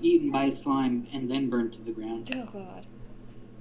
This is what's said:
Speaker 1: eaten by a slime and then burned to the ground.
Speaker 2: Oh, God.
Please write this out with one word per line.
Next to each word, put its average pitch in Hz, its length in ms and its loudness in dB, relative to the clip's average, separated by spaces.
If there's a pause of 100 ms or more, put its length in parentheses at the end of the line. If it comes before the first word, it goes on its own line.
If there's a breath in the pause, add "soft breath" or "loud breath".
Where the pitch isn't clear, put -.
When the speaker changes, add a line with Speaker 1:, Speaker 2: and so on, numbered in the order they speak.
Speaker 1:
eaten 165 300 6
by 139 140 4
a 135 80 4
slime 131 600 2
and 131 180 -4
then 135 200 2
burned 117 240 2
to - 80 -16
the 113 100 -6
ground. 262 420 -6
Speaker 2:
Oh, 247 180 -8
God. 190 340 -12 (760)